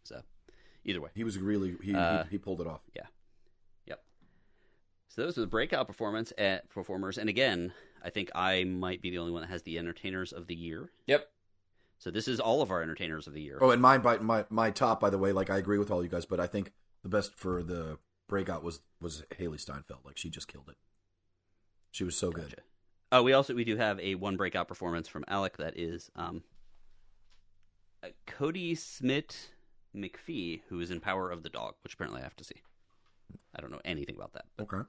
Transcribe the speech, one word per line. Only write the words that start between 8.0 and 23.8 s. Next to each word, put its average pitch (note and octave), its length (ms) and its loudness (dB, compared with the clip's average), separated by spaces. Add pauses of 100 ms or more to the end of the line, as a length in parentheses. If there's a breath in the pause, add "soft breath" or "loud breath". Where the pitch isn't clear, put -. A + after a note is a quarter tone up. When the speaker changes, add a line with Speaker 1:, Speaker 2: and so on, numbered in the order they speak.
Speaker 1:
I F2 60 -6
think F#2 240 -4
I F#2 300 2
might F#2 380 -2
be F2+ 80 -4
the F2 80 -4
only E2+ 160 -4
one E2+ 80 -6
that E2+ 80 -10
has F2 140 -8
the E2 140 -6
entertainers F2+ 540 -6
of F2 160 -12
the F2 80 -6
year. E2+ 360 -8 (160)
Speaker 3:
Yep. C#3+ 220 4 (720)
Speaker 1:
So - 120 -8
this G#2+ 160 -2
is B2 120 0
all B2 220 4
of A2+ 100 2
our F2+ 120 0
entertainers D#2+ 440 -4
of D2 60 -14
the D2+ 80 -8
year. C#2 180 -10
Speaker 2:
Oh, C3 120 10
and A#2+ 100 8
mine, B2+ 200 10
by, A2+ 180 6
my, A2 300 2
my A2+ 220 4
top, A2+ 300 4
by G2+ 80 6
the G2 80 4
way, G2 160 4
like, F#2+ 160 2
I F#2+ 80 2
agree G2 220 4
with G#2 120 2
all F2+ 120 2
you E2+ 60 -4
guys, E2+ 160 -2
but F2+ 140 0
I F2 80 2
think G2+ 240 -2 (320)
the G2+ 60 -8
best G2+ 260 2
for F2+ 280 -2
the E2 340 -6 (320)
breakout F2+ 340 -2
was, E2 160 -6 (220)
was D#2+ 300 -6
Hailee E2 280 -6
Steinfeld. C#2 460 -10
Like, C#2 120 -18
she E2+ 120 -8
just D2+ 180 -10
killed C#2 220 -18
it. - 80 -20 (1120)
She - 140 -4
was F2 100 -2
so F#2 160 2
good. E2 180 -6
Speaker 1:
Gotcha. - 120 -16 (500)
Oh, B2+ 120 10
we C3 100 8
also, C3+ 220 6
we A#2+ 100 2
do A2 120 2
have G#2+ 220 2